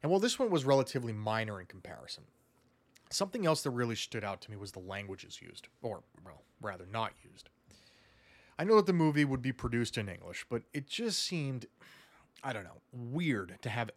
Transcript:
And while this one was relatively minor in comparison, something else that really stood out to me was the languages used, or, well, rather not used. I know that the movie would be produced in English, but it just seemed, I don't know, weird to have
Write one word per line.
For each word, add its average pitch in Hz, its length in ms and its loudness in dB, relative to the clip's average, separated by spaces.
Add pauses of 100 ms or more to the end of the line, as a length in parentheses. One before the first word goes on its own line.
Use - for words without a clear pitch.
And 151 80 2
while 190 100 8
this 233 180 2
one 240 120 2
was 147 160 4
relatively 131 480 4
minor 107 440 -2
in 90 80 -12
comparison, 78 580 -14 (840)
something 196 380 0
else 156 160 4
that 143 80 0
really 120 260 0
stood 107 280 -6
out 98 180 -4
to - 80 -16
me 107 80 -10
was 98 140 -12
the 98 60 -12
languages 95 640 -10
used, - 280 -18 (120)
or, 107 220 -6 (200)
well, 82 200 -18 (180)
rather 92 320 -8
not 113 200 0 (100)
used. - 260 -20 (1080)
I 160 60 -2
know 220 120 8
that 208 80 10
the 190 80 2
movie 151 320 6
would 135 160 0
be 127 120 -2
produced 117 440 0
in 101 140 -2
English, 87 400 -12
but 117 140 -2 (100)
it 139 120 -4
just 226 340 -2
seemed, 135 440 -2 (800)
I 135 80 -4
don't 104 120 -6
know, - 180 -20 (100)
weird 120 680 -2
to 120 80 -4
have 113 260 -4